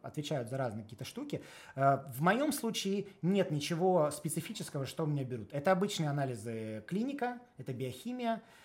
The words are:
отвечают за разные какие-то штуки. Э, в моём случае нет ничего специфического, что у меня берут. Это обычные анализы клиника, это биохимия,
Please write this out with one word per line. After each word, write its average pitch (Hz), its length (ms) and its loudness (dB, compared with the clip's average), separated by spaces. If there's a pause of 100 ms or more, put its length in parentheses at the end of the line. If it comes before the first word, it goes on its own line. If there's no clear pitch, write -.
отвечают 139 460 -4
за 127 80 -4
разные 113 280 -2
какие-то - 200 -12
штуки. - 380 -6 (340)
Э, 135 220 6 (180)
в 131 60 -4
моём 240 300 4
случае 196 540 -2 (160)
нет 190 280 4
ничего 160 600 4
специфического, 147 760 -4
что - 180 -2
у - 20 0
меня 143 180 0
берут. 117 280 -8
Это 190 200 4
обычные 180 380 2
анализы 113 760 -2
клиника, 247 520 -2 (200)
это 135 140 -8
биохимия, 226 680 -4 (220)